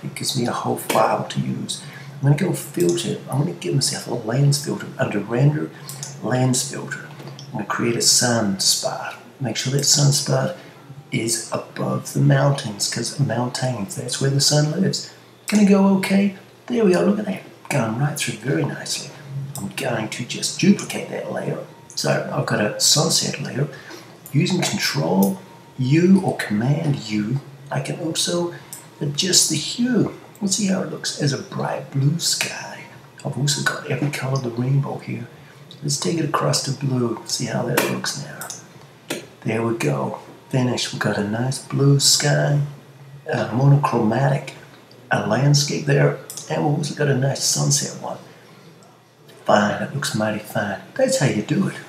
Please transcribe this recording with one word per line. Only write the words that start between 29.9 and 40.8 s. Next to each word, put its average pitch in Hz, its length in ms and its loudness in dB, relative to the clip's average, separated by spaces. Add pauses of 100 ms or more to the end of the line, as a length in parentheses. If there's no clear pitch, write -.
We'll 196 120 0
see 202 160 0
how 185 140 2
it 156 100 -6
looks - 280 -8
as 147 140 2
a - 60 -4
bright - 520 -6
blue 147 280 2
sky. - 640 -4 (420)
I've 139 120 -6
also 143 260 0
got - 260 -2
every 143 220 -2
color 131 220 -4
of 127 100 -2
the 120 60 -4
rainbow 127 500 0
here. 120 280 -8 (540)
Let's 143 160 -4
take 170 200 -2
it 151 80 0
across 143 380 0
to 135 80 -4
blue. 123 540 -2
See - 200 -4
how 113 180 -2
that - 280 0
looks - 320 -6
now. - 960 -14 (240)
There 113 220 0
we 117 100 2
go. 139 440 -2 (300)
Finished. 123 440 0